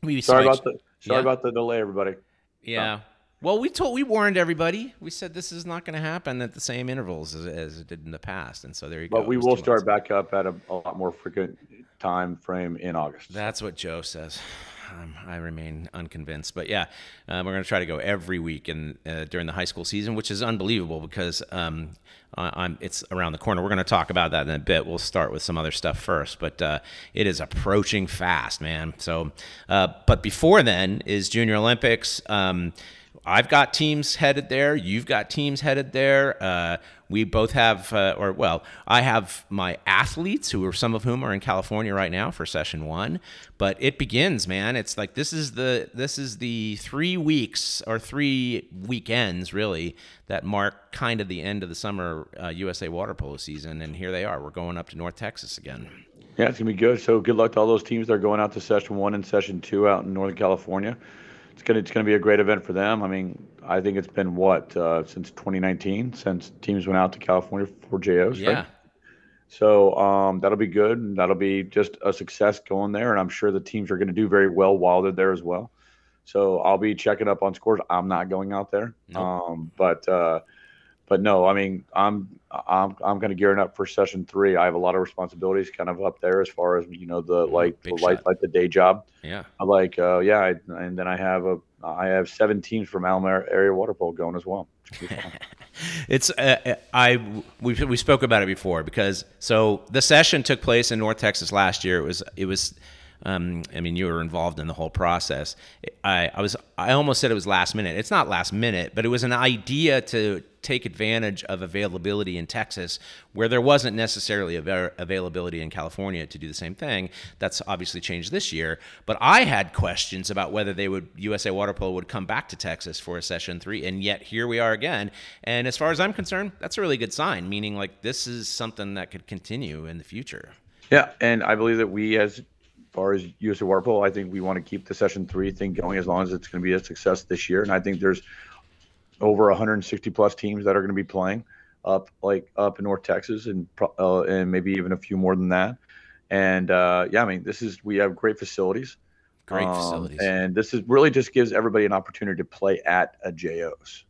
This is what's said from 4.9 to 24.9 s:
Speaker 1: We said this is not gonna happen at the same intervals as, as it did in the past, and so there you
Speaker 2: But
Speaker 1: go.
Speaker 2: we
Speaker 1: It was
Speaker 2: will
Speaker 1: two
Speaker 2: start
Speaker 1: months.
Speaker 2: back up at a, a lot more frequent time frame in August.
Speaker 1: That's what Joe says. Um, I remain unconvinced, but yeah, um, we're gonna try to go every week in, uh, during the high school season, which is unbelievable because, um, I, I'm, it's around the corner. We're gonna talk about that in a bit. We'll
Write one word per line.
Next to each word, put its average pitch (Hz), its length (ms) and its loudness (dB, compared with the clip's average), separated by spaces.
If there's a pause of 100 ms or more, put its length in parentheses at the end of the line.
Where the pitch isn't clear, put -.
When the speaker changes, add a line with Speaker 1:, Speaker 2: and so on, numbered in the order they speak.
Speaker 1:
We - 100 -14
said 170 240 -12
this 175 200 -12
is 170 120 -14
not 170 200 -10
gonna 156 160 -8
happen 156 400 -4
at 117 120 -6
the - 60 -16
same 127 300 -6
intervals 87 440 -6
as, 80 120 -10
as 80 340 -10
it 76 80 -18
did 82 160 -16
in 80 80 -14
the 78 80 -12
past, 80 460 -12
and 69 100 -16
so - 140 -12
there 80 140 -10
you 82 40 -6
Speaker 2:
But 110 140 6
Speaker 1:
go. 104 60 0
Speaker 2:
we 123 80 4
Speaker 1:
It - 20 4
was 120 80 2
Speaker 2:
will 127 100 8
Speaker 1:
two 123 60 -6
Speaker 2:
start 110 260 4
Speaker 1:
months. 104 220 2
Speaker 2:
back - 20 2
up 98 220 0
at 98 120 2
a, 92 80 -2 (160)
a 92 40 -6
lot 85 240 -8
more 92 160 -4
frequent 90 440 -6 (400)
time 90 380 -2
frame 90 400 -6
in 85 220 -6
August. 76 360 -8
Speaker 1:
That's 107 280 -8
what 95 160 -10
Joe 85 240 -8
says. 80 360 -12 (540)
Um, 85 240 -16 (100)
I 87 100 -12
remain 80 580 -10
unconvinced, 78 600 -12
but - 120 -8
yeah, 98 180 -2 (440)
um, 90 160 -6
we're 95 80 -6
gonna 95 100 -4
try 95 160 -2
to 90 60 -4
go 80 140 -6
every 92 400 -4
week 82 280 -8
in, 78 380 -10
uh, 80 200 -8
during 85 220 -8
the 80 60 -8
high 90 120 -4
school 85 200 -8
season, 104 300 -4
which 107 140 -6
is 101 140 -4
unbelievable 98 560 -2
because, 82 420 -6 (100)
um, 82 400 -6 (460)
I, 87 140 -6 (120)
I'm, 87 180 -6
it's - 300 -8
around 87 220 -2
the 78 40 -8
corner. 90 240 -2
We're 98 80 -2
gonna 95 140 0
talk 85 260 0
about 87 220 2
that 76 160 0
in 78 60 -4
a 76 60 -2
bit. 80 280 0
We'll 85 100 -6